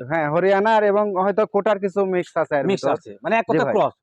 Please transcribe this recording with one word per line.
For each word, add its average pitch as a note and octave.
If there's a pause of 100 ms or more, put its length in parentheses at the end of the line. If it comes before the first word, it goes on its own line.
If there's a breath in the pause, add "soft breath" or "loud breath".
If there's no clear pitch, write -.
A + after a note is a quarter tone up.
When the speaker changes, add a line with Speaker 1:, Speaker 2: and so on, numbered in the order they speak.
Speaker 1:
হ্যাঁ, D#3
হরিয়ানার G3
এবং G#3 (100)
হয়তো F#3+
কোটার G3+
কিছু G3
মিক্স F3+
আছে D#3
এর C#3
Speaker 2:
মিক্স -
Speaker 1:
ভিতর। C#3
Speaker 2:
আছে। A2 (100)
মানে E3+
এক A3+
Speaker 1:
জি -
Speaker 2:
কথা D#3+
Speaker 1:
ভাই। A#3
Speaker 2:
ক্রস। D#3